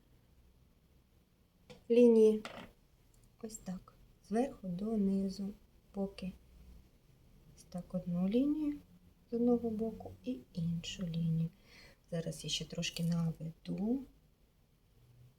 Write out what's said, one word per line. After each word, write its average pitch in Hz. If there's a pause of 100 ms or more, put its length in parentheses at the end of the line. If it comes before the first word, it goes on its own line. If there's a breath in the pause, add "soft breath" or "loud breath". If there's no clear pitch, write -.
(1900)
лінії. 226 (1000)
Ось 220
так, - (340)
зверху 226
донизу, 196 (380)
поки. 196 (1200)
Ось -
так -
одну 180
лінію 294 (520)
з -
одного 240
боку 214 (120)
і 254 (140)
іншу 170
лінію. 165 (600 soft breath)
Зараз 165
я 156
ще 160
трошки -
наведу, 170 (1300)